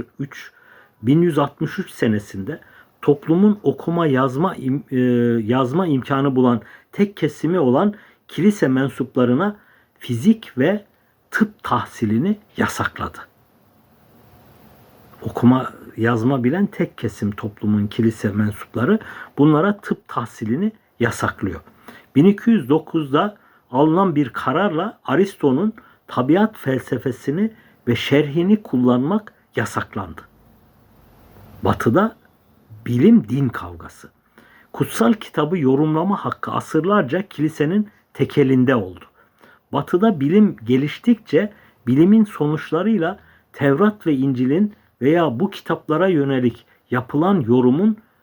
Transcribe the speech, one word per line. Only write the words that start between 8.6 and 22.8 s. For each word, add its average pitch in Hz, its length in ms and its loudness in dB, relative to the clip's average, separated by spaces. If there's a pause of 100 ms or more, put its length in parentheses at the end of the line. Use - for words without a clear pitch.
mensuplarına 135 880 0 (440)
fizik 135 580 -2
ve 180 280 0 (460)
tıp - 320 -4
tahsilini 123 760 -2 (200)
yasakladı. - 600 -6 (2000)
Okuma - 520 0 (240)
yazma 120 460 0
bilen 165 220 0
tek - 320 -6
kesim 110 340 -6
toplumun 104 560 -4
kilise 110 440 -2
mensupları, 107 680 -2 (380)
bunlara 156 400 2
tıp - 300 -10
tahsilini 127 640 -6 (280)
yasaklıyor. 107 600 -4 (540)
Bin 143 100 6
iki 202 240 4
yüz 175 200 0
dokuzda 156 680 0 (340)